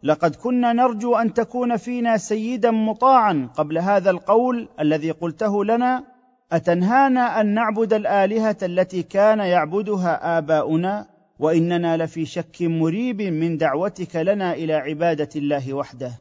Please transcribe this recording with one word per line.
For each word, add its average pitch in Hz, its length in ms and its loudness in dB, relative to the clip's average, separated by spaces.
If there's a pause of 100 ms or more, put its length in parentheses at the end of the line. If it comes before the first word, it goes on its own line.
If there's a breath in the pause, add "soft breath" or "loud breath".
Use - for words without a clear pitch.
"لقد 151 320 2
كنا 240 380 0
نرجو 240 440 2
أن 226 180 0
تكون 240 420 -2
فينا 233 400 -2
سيدا 220 540 0
مطاعا 220 840 2
قبل 156 220 -2
هذا 190 320 2
القول 226 580 0 (120)
الذي 156 300 0
قلته 196 540 -2
لنا، 247 400 0 (480)
أتنهانا 220 880 2
أن 214 60 2
نعبد 220 460 0
الآلهة 208 680 2
التي 185 400 -2
كان 208 360 2
يعبدها 175 1000 0
آباؤنا 160 680 0 (320)
وإننا 170 580 0
لفي 160 300 -4
شك 160 340 -10
مريب 175 600 -2
من 165 340 -2
دعوتك 165 600 -4
لنا 185 380 0
إلى 156 200 -4
عبادة 151 600 -2
الله 143 360 -4
وحده." 131 480 -8